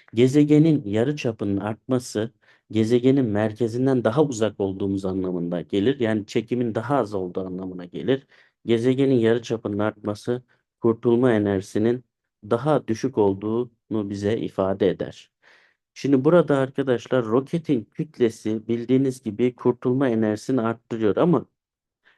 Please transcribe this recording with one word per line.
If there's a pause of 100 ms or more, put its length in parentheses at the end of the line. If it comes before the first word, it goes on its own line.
(140)
gezegenin
yarıçapının
artması (400)
gezegenin
merkezinden
daha
uzak
olduğumuz
anlamında
gelir.
Yani
çekimin
daha
az
olduğu
anlamına
gelir. (400)
Gezegenin
yarıçapının
artması (380)
kurtulma
enerjisinin (400)
daha
düşük
olduğunu
bize
ifade
eder. (640)
Şimdi
burada
arkadaşlar
roketin
kütlesi
bildiğiniz
gibi
kurtulma
enerjisini
arttırıyor
ama (720)